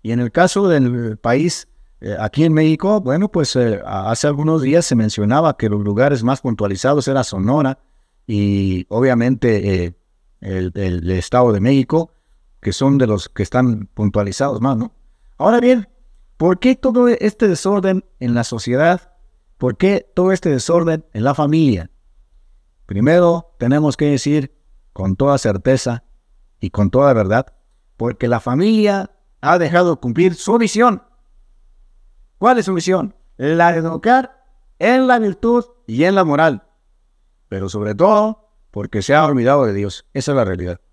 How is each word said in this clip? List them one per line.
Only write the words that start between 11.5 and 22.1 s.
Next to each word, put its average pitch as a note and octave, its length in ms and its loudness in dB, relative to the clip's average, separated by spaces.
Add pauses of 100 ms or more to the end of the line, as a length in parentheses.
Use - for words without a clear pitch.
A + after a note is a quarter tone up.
de G2 80 0
México, C#3 520 0 (460)
que G2 140 -6
son C#3 240 0
de B2+ 100 2
los G#2 220 -4
que - 120 -8
están A#2 520 -2
puntualizados G#2+ 680 -2
más, C3 160 0
¿no? A3+ 160 -4 (460)
Ahora A3 240 2
bien, B3 260 2 (480)
¿por F3+ 240 2
qué C4 160 2
todo B3 320 2
este G#3+ 400 0
desorden F#3+ 560 0 (160)
en A#2+ 140 -2
la A#2+ 100 0
sociedad? C3+ 680 -2 (440)
¿Por B2+ 200 -4
qué G3 360 0
todo F#3 200 2
este F#3 160 -2
desorden D#3+ 640 0
en G#2+ 100 -4
la C3+ 100 0
familia? C#3+ 560 0 (960)